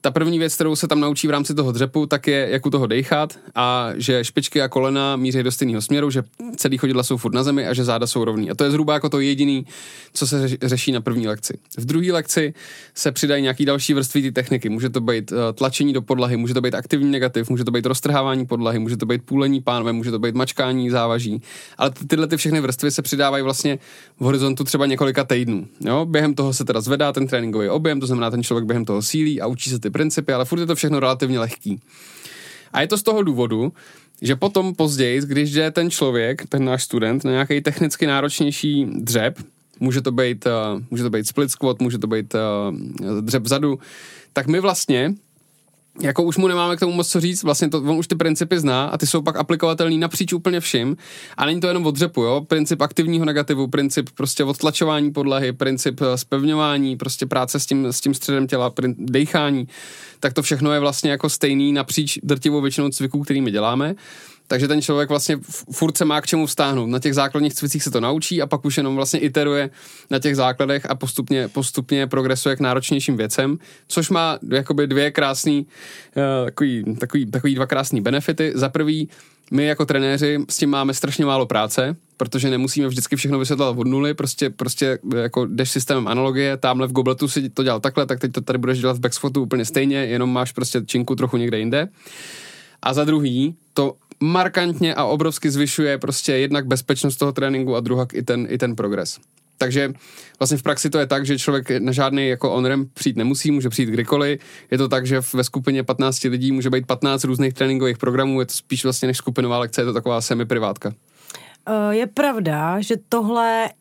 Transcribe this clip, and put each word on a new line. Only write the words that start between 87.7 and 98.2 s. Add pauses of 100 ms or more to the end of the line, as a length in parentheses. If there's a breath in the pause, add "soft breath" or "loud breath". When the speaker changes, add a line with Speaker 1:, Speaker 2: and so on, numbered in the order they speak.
Speaker 1:
takhle,
tak
teď
to
tady
budeš
dělat
v
backsquatu
úplně
stejně,
jenom
máš
prostě
činku
trochu
někde
jinde. (920 loud breath)
A
za
druhý, (200)
to (240)
markantně
a
obrovsky
zvyšuje
prostě
jednak
bezpečnost
toho
tréninku
a
druhak
i